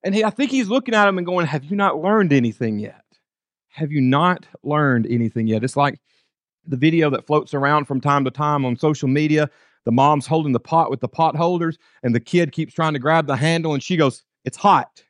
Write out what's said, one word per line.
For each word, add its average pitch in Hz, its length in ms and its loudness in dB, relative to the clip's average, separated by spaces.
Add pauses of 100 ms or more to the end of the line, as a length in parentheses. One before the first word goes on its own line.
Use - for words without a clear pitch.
And 196 100 -2
he, 220 80 2
I 214 80 2
think - 220 -2
he's 254 160 0
looking 247 260 -2
at 208 140 6
him 190 100 0
and 175 80 -4
going, 180 200 0
"Have 139 180 -4
you 165 100 -6
not 196 260 0
learned 190 320 2
anything 113 460 0
yet? - 260 -12 (680)
Have 147 200 -6
you 147 120 0
not 151 440 2 (160)
learned 139 480 0
anything 117 380 -2
yet?" 110 160 0
It's - 120 -4
like 143 220 -2 (680)
the 139 120 -8
video 156 340 2
that - 160 -6
floats 151 280 -2
around 143 320 0
from 131 140 -4
time 143 240 0
to 127 60 -2
time 147 340 -2
on 123 120 -2
social 151 320 -2
media. 151 420 0 (340)
The 117 60 -2
mom's 135 380 2
holding 156 240 0
the 117 80 0
pot 160 300 0
with 135 100 -6
the 127 80 -6
pot 160 260 -2
holders, 170 420 -2 (280)
and 120 100 0
the 120 60 0
kid 170 320 -2
keeps 160 200 -6
trying 160 200 -2
to 139 80 -4
grab 156 260 2
the 139 80 -2
handle, 160 400 -2
and 139 80 -4
she 185 140 -4
goes, 143 260 0 (220)
"It's - 120 -8
hot." - 540 2